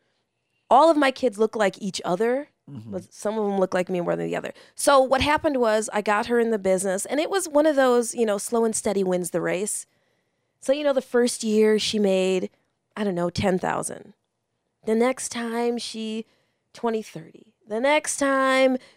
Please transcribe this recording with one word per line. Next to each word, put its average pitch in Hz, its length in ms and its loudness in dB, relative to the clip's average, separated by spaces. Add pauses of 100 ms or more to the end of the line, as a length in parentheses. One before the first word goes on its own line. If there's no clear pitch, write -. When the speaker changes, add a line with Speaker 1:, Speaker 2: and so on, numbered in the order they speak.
(680)
Speaker 1:
All 285 200 8
of 330 60 4
my 277 160 2
kids 247 260 -2
look 214 180 0
like 208 260 0
each 190 240 -6
other, 233 420 -2 (240)
Speaker 2:
Mm-hmm. 120 220 -14
Speaker 1:
but 185 200 -12
some 214 240 -6
of 214 80 -2
them 202 140 -2
look 185 140 0
like 185 160 -2
me 185 100 -2
more 170 160 -2
than 170 100 -4
the 170 120 -4
other. 165 160 -8 (200)
So 277 280 4
what 262 180 2
happened 294 380 0
was 220 340 0
I 208 100 -2
got 214 260 -2
her 240 120 0
in 226 120 0
the 220 60 0
business, 190 480 0
and 269 140 -4
it 330 100 -2
was 370 200 -2
one 294 160 4
of 311 100 4
those, 247 400 2
you 233 100 0
know, 202 120 0
slow 226 260 -2
and 220 100 0
steady 202 300 -2
wins 180 280 -2
the 170 100 -2
race. 175 440 -4 (760)
So, - 100 0
you 294 140 0
know, 277 80 2
the 262 80 0
first 240 420 0
year 214 340 4
she 220 220 -2
made, 190 500 2 (460)
I 208 80 -6
don't 196 120 -2
know, 175 140 -2
ten 185 300 0
thousand. - 540 -6 (720)
The 220 100 0
next 247 320 0
time 240 500 -4
she, 220 480 -8 (480)
twenty, 226 280 -4
thirty. - 520 -20 (140)
The 214 140 -6
next 302 340 0
time, 262 640 2 (200)